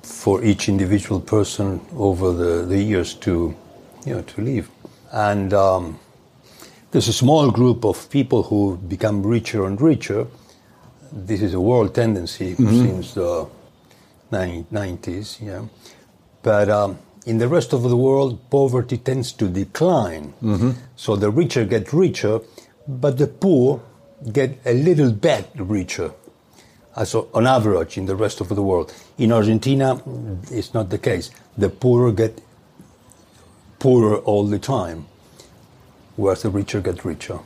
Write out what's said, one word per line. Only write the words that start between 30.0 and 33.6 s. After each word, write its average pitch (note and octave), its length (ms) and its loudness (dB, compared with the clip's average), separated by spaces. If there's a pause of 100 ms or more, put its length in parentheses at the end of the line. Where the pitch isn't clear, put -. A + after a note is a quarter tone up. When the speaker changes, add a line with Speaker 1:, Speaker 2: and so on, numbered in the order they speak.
Speaker 1:
it's A2 220 -8
not G#2+ 160 -2
the G2+ 80 -4
case. F#2+ 340 -2 (260)
The G2+ 120 2
poorer B2 420 4
get A2 300 -2 (1400)